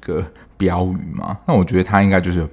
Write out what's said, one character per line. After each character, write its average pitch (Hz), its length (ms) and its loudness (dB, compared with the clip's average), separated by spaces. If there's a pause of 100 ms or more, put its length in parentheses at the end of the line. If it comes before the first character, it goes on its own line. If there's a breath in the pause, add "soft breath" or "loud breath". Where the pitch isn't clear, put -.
个 80 220 -6 (320 soft breath)
标 92 300 0
语 92 300 -6
嘛， - 200 -8 (120)
那 165 80 2
我 92 100 4
觉 92 120 0
得 92 60 4
他 101 200 2
应 98 80 4
该 95 100 4
就 90 100 -2
是 90 60 0
有 80 160 -2